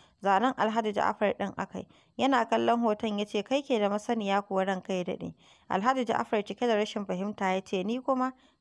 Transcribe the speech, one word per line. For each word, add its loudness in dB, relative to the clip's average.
Zanen 4
Alhaji 0
Ja'afar 2
ɗin -4
aka -8
yi. -10
Yana 2
kallon 2
hoton 0
ya -2
ce, -2
"Kai 0
ke 0
da 2
masaniya 0
kuwa 0
ranka -2
ya -2
daɗe." -6
Alhaji 2
Ja'afar 0
cike -4
da 2
rashin -2
fahimta -2
ya 0
ce, -4
"Ni -2
kuma? 0